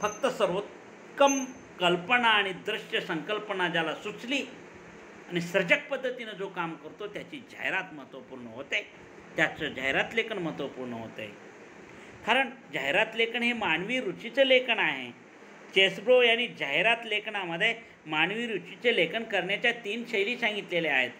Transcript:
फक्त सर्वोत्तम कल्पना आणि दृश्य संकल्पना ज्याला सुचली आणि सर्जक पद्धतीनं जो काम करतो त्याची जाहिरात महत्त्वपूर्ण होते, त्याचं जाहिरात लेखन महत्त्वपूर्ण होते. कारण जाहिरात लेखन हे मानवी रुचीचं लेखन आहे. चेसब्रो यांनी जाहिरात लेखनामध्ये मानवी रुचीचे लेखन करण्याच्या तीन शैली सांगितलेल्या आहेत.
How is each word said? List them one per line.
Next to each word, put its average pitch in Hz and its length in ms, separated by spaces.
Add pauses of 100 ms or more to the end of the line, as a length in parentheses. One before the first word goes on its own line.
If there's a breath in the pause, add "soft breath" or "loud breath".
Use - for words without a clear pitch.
फक्त 208 260
सर्वोत्तम 247 1160 (360)
कल्पना 180 480
आणि 196 240
दृश्य 208 480
संकल्पना 185 680
ज्याला 165 260
सुचली 233 480 (840)
आणि 175 120
सर्जक 190 500
पद्धतीनं 247 420
जो 190 160
काम 170 240
करतो 156 340
त्याची 143 440
जाहिरात 165 440
महत्त्वपूर्ण 127 520
होते, 139 400 (500)
त्याचं 156 320
जाहिरात 135 460
लेखन 220 240
महत्त्वपूर्ण 135 540
होते. 110 340 (1000 loud breath)
कारण 247 240 (240)
जाहिरात 151 400
लेखन 226 280
हे 240 100
मानवी 208 480
रुचीचं 214 440
लेखन 254 340
आहे. 135 320 (640)
चेसब्रो 190 480
यांनी 233 260
जाहिरात 170 560
लेखनामध्ये 208 680 (320 loud breath)
मानवी 175 400
रुचीचे 208 500
लेखन 196 280
करण्याच्या 202 480
तीन 226 360
शैली 226 300
सांगितलेल्या 175 580
आहेत. 123 240